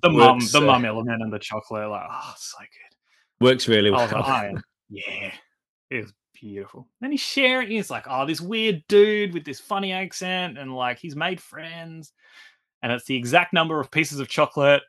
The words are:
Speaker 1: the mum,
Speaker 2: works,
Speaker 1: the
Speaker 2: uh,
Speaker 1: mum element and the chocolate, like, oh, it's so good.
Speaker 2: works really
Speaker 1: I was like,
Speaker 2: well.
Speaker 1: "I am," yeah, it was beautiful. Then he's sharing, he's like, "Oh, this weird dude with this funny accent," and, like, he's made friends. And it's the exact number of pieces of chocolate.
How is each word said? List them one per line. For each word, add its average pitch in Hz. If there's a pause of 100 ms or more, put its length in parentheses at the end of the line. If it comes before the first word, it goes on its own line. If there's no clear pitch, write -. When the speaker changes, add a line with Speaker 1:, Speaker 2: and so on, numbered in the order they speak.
Speaker 1:
the -
mum, 123
Speaker 2:
works, 117
Speaker 1:
the 139
Speaker 2:
uh, 147
Speaker 1:
mum 131
element 113
and 110
the 107
chocolate, 107
like, 101
oh, -
it's -
so -
good. -
Speaker 2:
works 127
really 104
Speaker 1:
I -
was 117
like, -
Speaker 2:
well. 107 (120)
Speaker 1:
"I 107
am," 98 (260)
yeah, 98 (580)
it 123
was 104 (200)
beautiful. 101 (120)
Then 262
he's 277
sharing, 254
he's 214
like, 113
"Oh, 135
this 156
weird 208
dude 208
with 160
this 139
funny 196
accent," 185
and, 131
like, 123
he's 156
made 175
friends. 165 (720)
And 120
it's 123
the 135
exact 135
number 160
of -
pieces 147
of 127
chocolate. 143